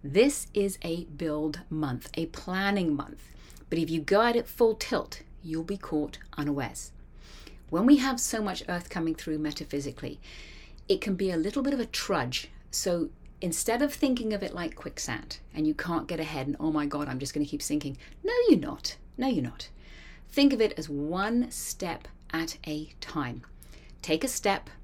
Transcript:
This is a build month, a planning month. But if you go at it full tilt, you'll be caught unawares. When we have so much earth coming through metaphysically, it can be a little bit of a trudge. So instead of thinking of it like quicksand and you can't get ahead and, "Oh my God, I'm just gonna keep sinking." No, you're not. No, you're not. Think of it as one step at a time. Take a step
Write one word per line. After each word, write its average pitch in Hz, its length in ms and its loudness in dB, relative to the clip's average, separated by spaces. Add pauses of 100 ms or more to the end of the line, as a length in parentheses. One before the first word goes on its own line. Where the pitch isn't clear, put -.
This 208 520 4
is 196 300 2
a 170 200 -2
build 151 560 -2 (100)
month, 143 440 -2
a 165 140 -2
planning 185 680 0
month. - 380 -8 (360)
But 165 100 2
if 156 100 0
you 160 100 2
go 196 220 6
at 233 160 6
it 226 100 0
full 226 280 4
tilt, - 460 -4 (220)
you'll 160 200 -4
be 196 140 -4
caught 151 400 -2 (200)
unawares. 143 560 -2 (760)
When 180 160 2
we 285 120 12
have 254 240 2
so 220 200 0
much 190 280 -2
earth 175 200 -2
coming 165 260 0
through 156 240 -4
metaphysically, 147 840 -4 (680)
it 190 140 4
can 196 140 0
be 190 140 2
a 175 80 0
little 202 240 0
bit 277 120 2
of 262 80 0
a 214 40 0
trudge. - 640 -2 (220)
So 175 380 0 (320)
instead 226 400 2
of - 120 2
thinking 240 400 2
of 196 80 -2
it - 140 -4
like 170 200 -4
quicksand - 640 -6 (140)
and 151 140 2
you 151 60 4
can't 165 340 -2
get 165 120 -4
ahead 147 280 -4
and, 143 120 -2
"Oh 156 120 2
my 151 140 2
God, 147 240 -2
I'm 127 100 -4
just 139 140 -6
gonna 147 120 0
keep 147 160 -6
sinking." 147 360 -2 (260)
No, 427 100 2 (140)
you're 277 120 12
not. - 360 -6 (220)
No, 247 100 0
you're 185 160 2
not. - 260 -8 (600)
Think 285 240 8
of 226 80 2
it 214 160 4
as 156 100 -6
one 190 640 0
step - 560 -6 (240)
at 330 340 -2
a 151 360 -6
time. 123 420 -6 (580)
Take 160 220 2
a 269 40 0
step - 420 0 (140)